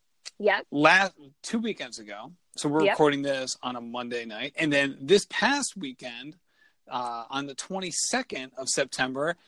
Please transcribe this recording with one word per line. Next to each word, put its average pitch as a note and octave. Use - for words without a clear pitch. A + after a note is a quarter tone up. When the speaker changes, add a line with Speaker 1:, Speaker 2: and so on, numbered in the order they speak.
Speaker 1:
Yep. G3+
Speaker 2:
last, F3
two -
weekends D3+
ago. G#2+
So D3+
we're D3+
Speaker 1:
Yep. G3+
Speaker 2:
recording C#3+
this C3+
on B2
a A#2+
Monday A#2+
night. A#2
And D#3+
then C#3
this F3+
past C4+
weekend, C3
uh, A#2+
on C#3
the C3+
twenty-second -
of C3
September, C#3